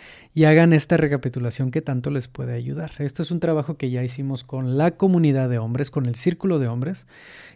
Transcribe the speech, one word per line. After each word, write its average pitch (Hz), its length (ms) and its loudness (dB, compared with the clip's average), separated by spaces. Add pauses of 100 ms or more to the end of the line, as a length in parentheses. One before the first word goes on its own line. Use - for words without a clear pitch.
(320)
y 156 120 4
hagan 160 280 8
esta 160 240 4
recapitulación 131 760 -2
que 160 100 -2
tanto 131 280 -4
les 131 180 -4
puede 123 240 -10
ayudar. 135 480 -8
Este 143 220 -4
es 151 100 -6
un 170 80 -2
trabajo 156 360 -2
que 131 140 -4
ya 123 140 -2
hicimos 131 400 -6
con 131 340 -4
la 165 140 2
comunidad 160 560 2
de 120 100 0
hombres, 120 320 -4
con 131 160 -2
el 120 80 -2
círculo 175 460 -2
de 123 80 0
hombres, 131 380 -6 (500)